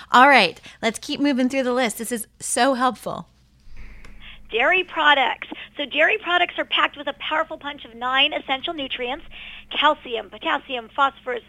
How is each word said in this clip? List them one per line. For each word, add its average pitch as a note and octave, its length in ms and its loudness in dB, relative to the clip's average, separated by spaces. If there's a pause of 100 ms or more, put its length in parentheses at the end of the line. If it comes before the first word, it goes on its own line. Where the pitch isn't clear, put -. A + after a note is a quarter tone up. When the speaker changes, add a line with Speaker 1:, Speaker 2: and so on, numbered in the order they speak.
(120)
Speaker 1:
All B3+ 160 10
right. A#3 320 6 (200)
Let's A3 200 -2
keep - 180 -6
moving C4 300 2
through C4+ 160 0
the B3 100 0
list. B3 240 0
This A3+ 140 -6
is A3 160 -6 (100)
so C4 360 2
helpful. A#3+ 520 -2 (1200)
Speaker 2:
Dairy D#4+ 340 2
products. D4 640 0 (300)
So D4 80 -4
dairy D#4+ 320 2
products F4 400 0
are D4+ 80 -4
packed D#4 320 -2
with C#4+ 80 -10
a C#4 80 -6
powerful D#4 420 -4
punch C#4+ 300 -12
of A3+ 80 -20
nine C4 400 0
essential C#4+ 400 -4
nutrients: C4 500 -6 (460)
calcium, B3+ 580 0
potassium, B3+ 680 -6
phosphorus, B3+ 540 -2